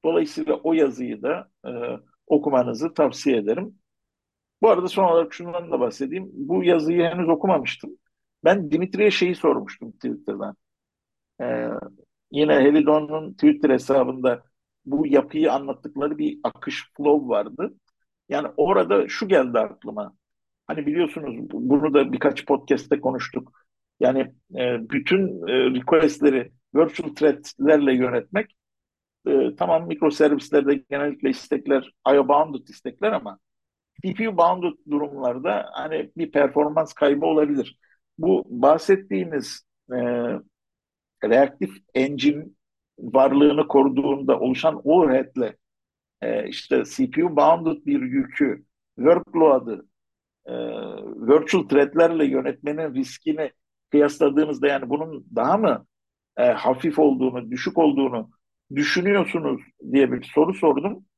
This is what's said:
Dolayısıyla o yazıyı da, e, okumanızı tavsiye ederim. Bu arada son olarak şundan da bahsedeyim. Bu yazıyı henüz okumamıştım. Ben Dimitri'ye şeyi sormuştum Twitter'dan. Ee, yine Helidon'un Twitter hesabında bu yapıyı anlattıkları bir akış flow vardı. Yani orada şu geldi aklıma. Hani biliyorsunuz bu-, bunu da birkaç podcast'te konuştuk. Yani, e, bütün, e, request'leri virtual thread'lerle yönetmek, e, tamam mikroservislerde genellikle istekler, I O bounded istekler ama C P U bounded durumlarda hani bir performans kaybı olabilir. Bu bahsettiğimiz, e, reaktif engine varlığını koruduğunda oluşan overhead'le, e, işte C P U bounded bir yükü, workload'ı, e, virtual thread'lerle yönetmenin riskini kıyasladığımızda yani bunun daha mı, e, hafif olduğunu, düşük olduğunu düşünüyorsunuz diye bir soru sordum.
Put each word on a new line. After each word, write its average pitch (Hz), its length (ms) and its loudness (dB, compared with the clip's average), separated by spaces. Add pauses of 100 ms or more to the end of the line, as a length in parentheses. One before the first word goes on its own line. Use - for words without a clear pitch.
Dolayısıyla 156 520 -2
o 165 180 -2
yazıyı 123 480 -2
da, 165 300 -6 (160)
e, 127 40 -10 (560)
okumanızı 139 680 0
tavsiye 131 440 0
ederim. 120 380 -4 (880)
Bu 226 80 6
arada 180 180 2
son 196 160 0
olarak 170 300 2
şundan 175 380 -10
da 131 80 -2
bahsedeyim. 135 540 -4
Bu 165 300 -4
yazıyı 170 400 2
henüz 170 260 -2
okumamıştım. 165 680 -2 (460)
Ben 170 280 2
Dimitri'ye 185 400 0
şeyi 180 240 0
sormuştum 117 560 -4
Twitter'dan. 101 640 -10 (840)
Ee, 120 260 -4 (640)
yine 151 220 2
Helidon'un 151 800 2
Twitter 147 360 2
hesabında 127 760 0 (420)
bu 160 220 -2
yapıyı 143 440 2
anlattıkları 139 680 -6
bir 151 260 -6
akış - 540 -10
flow 143 300 2
vardı. 110 480 -4 (540)
Yani 143 180 -4 (100)
orada 185 500 2
şu - 200 -8
geldi 131 320 2
aklıma. 107 560 -8 (520)
Hani 151 200 -6
biliyorsunuz 147 640 -4
bu-, 120 180 -6
bunu 143 240 2
da 131 200 4
birkaç 139 320 -2
podcast'te 139 540 0
konuştuk. 127 520 -8 (480)
Yani, 127 200 2 (360)
e, 120 340 -4
bütün, 143 580 -2
e, 107 60 -2
request'leri 131 1000 2 (240)
virtual 160 400 0
thread'lerle 143 800 2
yönetmek, 127 640 -2 (720)
e, 135 280 2
tamam 170 320 0
mikroservislerde 147 1000 0
genellikle 143 400 -4
istekler, 135 640 -4 (200)
I 143 60 6
O 131 80 2
bounded 143 400 0
istekler 196 440 -6
ama 110 280 -8 (640)
C 190 100 -4
P 220 160 -4
U 190 80 -4
bounded 175 400 0 (120)
durumlarda 143 840 -4
hani 156 440 -8
bir 165 140 -6
performans 147 600 0
kaybı 143 320 0
olabilir. 151 520 0 (400)
Bu 175 320 0
bahsettiğimiz, 160 1160 0 (260)
e, 127 60 -6 (1300)
reaktif 135 540 2 (160)
engine 143 520 0 (540)
varlığını 139 680 4
koruduğunda 139 720 2
oluşan 131 440 -2
overhead'le, 131 720 2 (680)
e, 113 260 -4
işte - 380 -2
C 131 240 -4
P 160 160 0
U 165 100 -4
bounded 156 500 2
bir 143 160 0
yükü, 131 640 -4 (300)
workload'ı, 139 880 2 (600)
e, - 80 -12 (520)
virtual 135 640 2
thread'lerle 151 580 4
yönetmenin 139 680 -4
riskini 139 580 -4 (380)
kıyasladığımızda 147 800 2
yani 131 220 -2
bunun 147 360 -6 (100)
daha 131 220 2
mı, 175 280 0 (520)
e, 120 140 2
hafif 139 480 -2
olduğunu, 127 520 0
düşük 127 260 -4
olduğunu 135 520 0 (460)
düşünüyorsunuz 175 840 -2 (300)
diye 131 200 4
bir 120 120 -4
soru 160 300 0
sordum. 175 520 -2 (120)